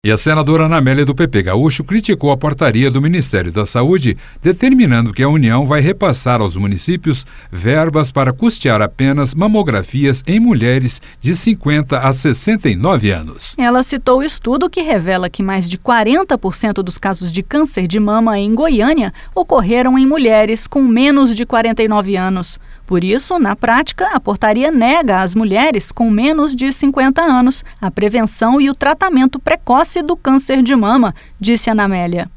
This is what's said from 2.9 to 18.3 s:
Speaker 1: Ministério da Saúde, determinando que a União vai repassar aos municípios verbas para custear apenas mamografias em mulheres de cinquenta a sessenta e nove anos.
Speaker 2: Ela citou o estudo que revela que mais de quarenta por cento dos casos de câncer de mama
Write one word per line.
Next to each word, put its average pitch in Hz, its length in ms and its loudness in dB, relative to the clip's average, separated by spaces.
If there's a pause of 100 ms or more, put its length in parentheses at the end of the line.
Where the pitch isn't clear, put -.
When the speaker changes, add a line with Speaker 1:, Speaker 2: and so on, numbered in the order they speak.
Speaker 1:
Ministério 143 500 0
da 104 140 -2
Saúde, 127 500 0 (260)
determinando 180 720 2
que 123 120 -2
a 139 40 2
União 139 380 2
vai 147 160 2
repassar 143 580 0
aos 95 160 -2
municípios 101 720 -2 (260)
verbas 143 580 0
para 127 220 0
custear 131 500 0
apenas 135 520 0
mamografias 139 920 0
em 196 140 0
mulheres 127 640 0 (180)
de 160 160 -2
cinquenta 147 640 0
a 135 140 2
sessenta 156 560 0
e 98 60 0
nove 107 340 0
anos. 80 480 -6
Speaker 2:
Ela 247 260 2
citou 254 360 0
o 277 40 -2
estudo 269 460 -2
que 359 120 -4
revela 185 480 -2
que 196 140 -6
mais 190 240 -2
de 180 100 -6
quarenta 247 600 0
por 185 180 -6
cento 202 260 -4
dos 180 160 -6
casos 180 320 -6
de 175 140 -6
câncer 285 420 -2
de 185 140 -2
mama 214 400 0